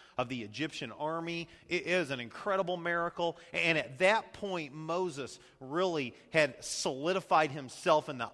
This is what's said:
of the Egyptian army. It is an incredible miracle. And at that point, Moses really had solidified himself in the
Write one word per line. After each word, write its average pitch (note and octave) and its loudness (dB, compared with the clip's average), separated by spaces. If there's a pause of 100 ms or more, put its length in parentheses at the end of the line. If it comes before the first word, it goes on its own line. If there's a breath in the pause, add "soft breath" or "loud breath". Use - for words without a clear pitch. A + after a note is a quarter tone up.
(160 loud breath)
of B2+ 0
the B2+ -6
Egyptian A2+ -6
army. E3 -4 (200 loud breath)
It E3 -2
is E3+ 2
an C3 -4
incredible F3+ -2
miracle. E3+ -2 (160 loud breath)
And E3+ 2
at C3+ -2
that G#3 4
point, F3 -6
Moses D#3 -4 (220 loud breath)
really D3+ 0 (160 loud breath)
had D3+ 4 (100)
solidified D#3+ 2
himself C3+ 2
in C#3 -6
the A#2 -6